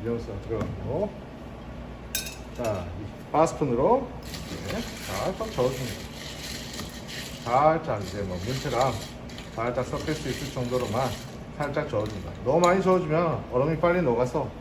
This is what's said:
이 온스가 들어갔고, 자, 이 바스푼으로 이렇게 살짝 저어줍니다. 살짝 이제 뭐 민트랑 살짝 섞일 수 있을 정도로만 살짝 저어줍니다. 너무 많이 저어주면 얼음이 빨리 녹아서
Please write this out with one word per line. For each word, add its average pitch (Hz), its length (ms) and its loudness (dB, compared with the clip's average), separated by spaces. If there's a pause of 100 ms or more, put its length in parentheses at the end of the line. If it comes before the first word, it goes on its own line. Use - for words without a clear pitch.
이 110 40 -2
온스가 113 340 -2
들어갔고, 110 680 -2 (1500)
자, 104 280 -2 (140)
이 - 320 -12
바스푼으로 160 760 2 (440)
이렇게 - 300 -6
살짝 185 720 -4
저어줍니다. 131 600 0 (1300)
살짝 147 600 6
이제 101 200 -4
뭐 90 220 -4
민트랑 131 460 2 (640)
살짝 123 300 0
섞일 151 280 -2
수 139 160 -4
있을 131 240 -2
정도로만 123 540 2 (500)
살짝 147 320 0
저어줍니다. 104 420 -2 (120)
너무 143 160 6
많이 180 220 8
저어주면 165 680 4
얼음이 143 280 4
빨리 175 220 6
녹아서 127 480 2 (120)